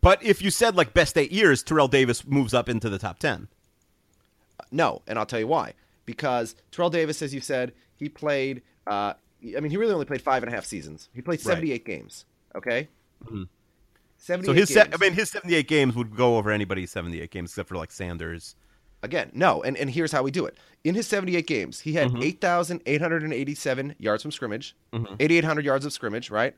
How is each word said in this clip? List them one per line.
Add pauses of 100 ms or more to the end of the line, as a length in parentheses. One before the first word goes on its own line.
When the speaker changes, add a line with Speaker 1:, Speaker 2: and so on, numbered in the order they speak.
Speaker 1:
But
if
you
said,
like,
best
eight
years,
Terrell
Davis
moves
up
into
the
top
ten. (1200)
Speaker 2:
No,
and
I'll
tell
you
why. (320)
Because (160)
Terrell
Davis,
as
you
said, (220)
he
played, (260)
uh, (420)
I
mean,
he
really
only
played
five
and
a
half
seasons.
He
played
Speaker 1:
Right. (100)
Speaker 2:
seventy-eight
games, (300)
okay? (380)
Speaker 1:
Mm-hmm. (760)
Speaker 2:
Seventy-eight
Speaker 1:
So
his
se-,
Speaker 2:
games.
Speaker 1:
I
mean,
his
seventy-eight
games
would
go
over
anybody's
seventy-eight
games
except
for,
like,
Sanders. (460)
Speaker 2:
Again,
no,
and,
and
here's
how
we
do
it. (260)
In
his
seventy-eight
games,
he
had
Speaker 1:
Mm-hmm.
Speaker 2:
eight
thousand
eight
hundred
and
eighty-seven
yards
from
scrimmage, (180)
Speaker 1:
Mm-hmm.
Speaker 2:
eighty-eight
hundred
yards
of
scrimmage,
right?